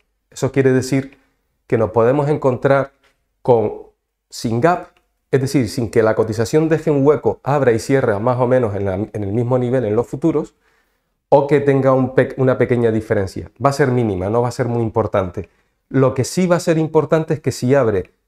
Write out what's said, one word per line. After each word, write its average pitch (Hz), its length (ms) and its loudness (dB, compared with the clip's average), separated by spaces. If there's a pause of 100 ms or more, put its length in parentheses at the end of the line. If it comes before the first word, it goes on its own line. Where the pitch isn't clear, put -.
(320)
Eso - 200 -4
quiere 131 200 2
decir 131 480 -2 (480)
que 127 100 0
nos 110 140 0
podemos 135 380 2
encontrar 135 640 0 (500)
con, 110 400 0 (480)
sin 117 280 -4
gap, 170 280 0 (440)
es 131 100 2
decir, 131 260 0
sin 113 220 -6
que 113 140 2
la 110 100 2
cotización 113 560 0
deje 156 220 0
un 139 120 0
hueco, 139 380 0
abra 135 300 2
y 113 80 0
cierre 123 400 0
más 123 200 -2
o 127 60 0
menos 120 300 0
en 98 100 -4
la, 95 80 -2
en 104 300 -6
el 98 100 -4
mismo 123 240 0
nivel 123 260 -2
en 107 120 -2
los 117 100 0
futuros, 147 480 -4 (760)
o 143 180 4
que 147 120 2
tenga 135 320 2
un 131 220 0
pe-, 127 240 0
una 127 220 2
pequeña 120 320 0
diferencia. 104 580 -4 (140)
Va 139 80 2
a - 20 -2
ser 139 160 0
mínima, 104 400 -2
no 120 140 0
va 123 60 -2
a - 20 -6
ser 120 160 -4
muy 117 160 -2
importante. 104 680 -2 (400)
Lo 131 240 2
que 127 100 -2
sí 185 220 -2
va 175 120 2
a - 20 -6
ser 165 180 0
importante 156 560 0
es 135 60 -4
que 123 120 -4
si 123 220 -2
abre, 110 380 0 (160)